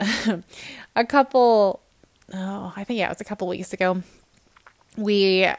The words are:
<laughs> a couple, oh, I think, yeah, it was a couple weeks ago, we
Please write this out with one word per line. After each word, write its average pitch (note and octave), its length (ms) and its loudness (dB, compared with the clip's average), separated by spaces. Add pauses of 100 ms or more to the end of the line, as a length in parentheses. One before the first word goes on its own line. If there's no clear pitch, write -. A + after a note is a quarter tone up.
(440)
<laughs> - 520 -14
a A#3 80 2
couple, A#3+ 760 4 (520)
oh, F#3+ 440 -10
I G3 80 -12
think, A#3 140 -6
yeah, F#3+ 80 -2
it - 40 -6
was - 100 -8
a G#3 40 -12
couple G3 240 -8
weeks F#3 240 -6
ago, F#3 300 -2 (920)
we G3 520 2 (100)